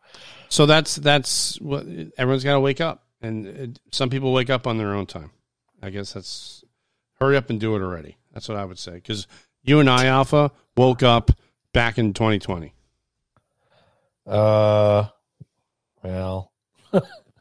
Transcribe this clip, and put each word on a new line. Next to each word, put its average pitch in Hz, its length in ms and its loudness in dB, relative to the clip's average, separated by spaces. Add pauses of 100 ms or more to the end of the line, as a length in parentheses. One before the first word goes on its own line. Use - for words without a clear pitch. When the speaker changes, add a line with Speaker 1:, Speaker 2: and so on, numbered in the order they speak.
(500)
Speaker 1:
So 151 160 4
that's, 151 300 2
that's 143 640 -2
what, 143 240 -8 (320)
everyone's 131 260 0
gotta 139 160 2
wake 139 220 0
up, 165 220 -6 (180)
and 110 240 -8
it, 120 340 -16 (120)
some 131 180 -2
people 135 240 -2
wake 127 160 0
up 127 180 -2
on 113 100 -2
their 101 180 -4
own 101 100 -4
time. 80 260 -16 (500)
I 98 100 -12
guess 101 220 -12
that's, - 500 -16 (560)
hurry 139 180 4
up 127 140 -4
and 110 80 -4
do 110 160 -2
it 98 60 -2
already. 87 360 -10 (160)
That's - 160 -16
what 107 80 -8
I 101 80 -8
would 92 140 -16
say, 90 220 -16
'cause 104 260 -10 (340)
you 143 180 4
and 139 100 6
I, 127 180 4
Alpha, 135 440 2 (240)
woke 127 280 4
up 120 260 4 (440)
back 117 260 0
in 107 140 2
twenty 110 260 0
twenty. 82 340 -8 (1500)
Speaker 2:
Uh, 107 840 4 (920)
well, 92 500 -8 (200)
<laughs> - 220 -14 (480)